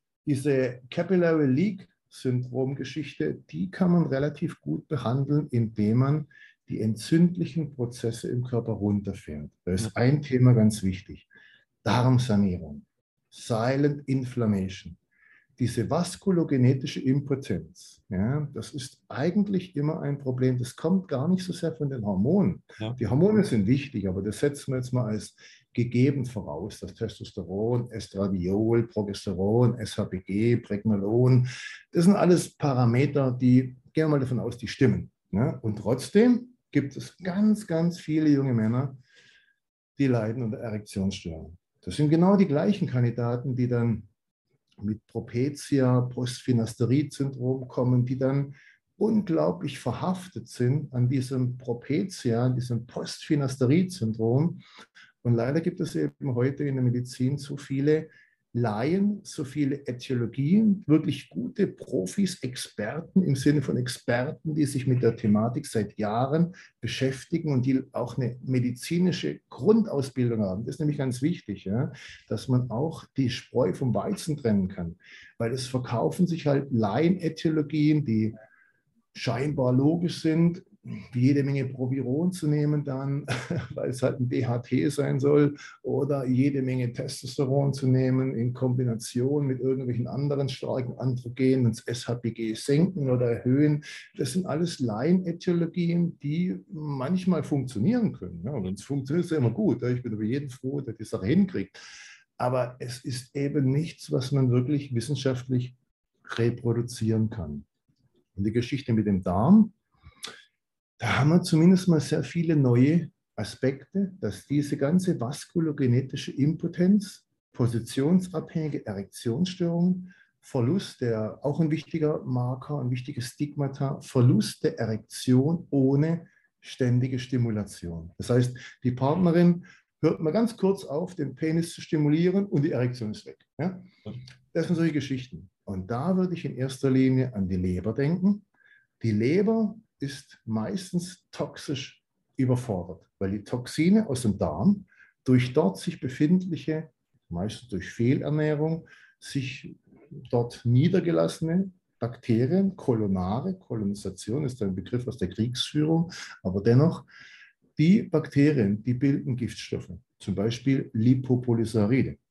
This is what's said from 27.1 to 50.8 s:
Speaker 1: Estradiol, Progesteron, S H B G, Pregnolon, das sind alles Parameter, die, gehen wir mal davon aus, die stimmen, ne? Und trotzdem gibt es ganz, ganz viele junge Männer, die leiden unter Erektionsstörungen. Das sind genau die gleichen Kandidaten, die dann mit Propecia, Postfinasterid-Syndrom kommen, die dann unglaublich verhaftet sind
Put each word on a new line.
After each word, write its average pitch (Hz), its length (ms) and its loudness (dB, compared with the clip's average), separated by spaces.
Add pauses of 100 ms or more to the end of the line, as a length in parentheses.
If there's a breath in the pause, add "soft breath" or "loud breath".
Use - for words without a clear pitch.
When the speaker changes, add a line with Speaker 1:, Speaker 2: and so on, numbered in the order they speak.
Speaker 1:
Estradiol, 101 960 0
Progesteron, 104 960 0
S 107 180 -10
H 104 60 0
B 92 160 -8
G, 110 380 0
Pregnolon, 110 880 2 (420 loud breath)
das 170 140 2
sind 196 100 8
alles 175 360 4
Parameter, 131 840 2
die, 127 440 4 (160)
gehen 156 120 2
wir 156 40 0
mal 147 120 4
davon 127 180 -2
aus, 107 200 -6
die - 100 -10
stimmen, 95 420 2 (220)
ne? 131 300 0
Und 104 180 -4
trotzdem 214 720 2 (160)
gibt 139 260 -2
es - 220 -14
ganz, 202 480 0
ganz 170 320 0
viele 151 320 2
junge 135 240 4
Männer, 117 420 0 (1040 soft breath)
die 139 80 2
leiden 113 380 0
unter 104 140 -4
Erektionsstörungen. 95 1000 -6 (220)
Das 90 160 -10
sind 147 140 2
genau 175 260 6
die 190 100 6
gleichen 160 400 0
Kandidaten, 123 720 0
die 123 100 0
dann 117 380 0 (760)
mit 104 280 -6
Propecia, 127 920 0
Postfinasterid-Syndrom 127 1600 -2
kommen, 127 380 2
die 127 120 -4
dann 135 380 0 (420 loud breath)
unglaublich 175 840 0
verhaftet - 680 -4
sind 139 440 0